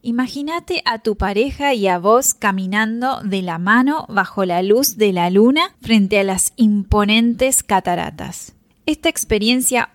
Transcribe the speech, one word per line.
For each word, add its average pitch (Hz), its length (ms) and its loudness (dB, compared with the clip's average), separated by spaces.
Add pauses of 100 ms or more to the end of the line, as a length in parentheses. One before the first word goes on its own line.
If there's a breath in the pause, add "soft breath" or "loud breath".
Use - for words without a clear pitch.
Imagínate 285 840 -6
a 226 140 0
tu 214 160 -2
pareja 254 580 -2
y 202 140 0
a 180 120 2
vos 220 340 2
caminando 220 880 -2
de 196 180 -4
la 170 180 -6
mano 247 500 2
bajo 190 360 -2
la 175 180 0
luz 208 340 2
de 208 140 2
la 175 180 0
luna 262 520 4
frente 208 360 2
a 196 60 2
las 190 320 -2
imponentes 220 1040 2
cataratas. - 920 -4 (340)
Esta 311 220 -2
experiencia 240 840 -2